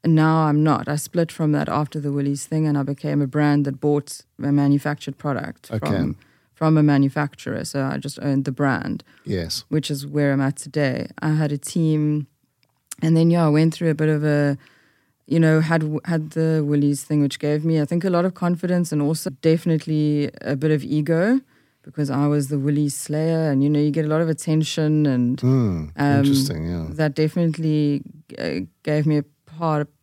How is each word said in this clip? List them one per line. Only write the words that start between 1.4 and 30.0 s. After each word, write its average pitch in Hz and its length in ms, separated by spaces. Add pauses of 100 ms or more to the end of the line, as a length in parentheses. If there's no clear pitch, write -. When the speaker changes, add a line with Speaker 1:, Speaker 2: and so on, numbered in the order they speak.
Speaker 1:
that 147 160
after 151 300
the 143 140
Woolies 143 340
thing 156 200
and 147 100
I 143 60
became 143 400
a 135 40
brand 147 380
that 135 160
bought 147 400 (200)
a 143 120
manufactured 143 680
product - 540
Speaker 2:
Okay. 113 180
Speaker 1:
from, - 260 (380)
from 156 240
a 151 60
manufacturer. 143 800
So 139 200
I 139 140
just 143 240
owned 139 220
the 143 80
brand. 131 500 (220)
Speaker 2:
Yes. 85 460
Speaker 1:
Which 151 200
is 143 160
where 143 260
I'm 139 80
at 135 140
today. 139 540 (120)
I 156 140
had 151 160
a 143 80
team 151 720 (760)
and 165 140
then, 165 140
yeah, 170 160
I - 20
went 156 260
through 165 160
a 151 40
bit 156 140
of 151 140
a, 147 340 (680)
you 165 140
know, 160 200
had, 160 220 (220)
had 156 260
the 160 340
Woolies 143 380
thing, 151 200
which 139 180
gave 151 240
me, 160 160
I 143 60
think, 175 180
a 190 60
lot 175 140
of 180 100
confidence 175 580
and 147 100
also 156 280
definitely 151 1000 (120)
a 143 120
bit 151 160
of 143 140
ego, 165 560 (440)
because 143 260
I 143 180
was 147 180
the 143 140
Woolies 143 360
slayer 160 540
and, 135 140
you 143 60
know, 147 100
you 151 100
get 156 140
a 151 40
lot 156 120
of 165 80
attention 156 800
and, 127 340
Speaker 2:
Mm, 107 560
Speaker 1:
um, 143 240
Speaker 2:
interesting, 139 480
yeah. 165 220
Speaker 1:
that 151 260
definitely, 156 840 (360)
uh, 78 220 (240)
gave 151 200
me 151 140
a 143 60 (220)
part 156 420 (140)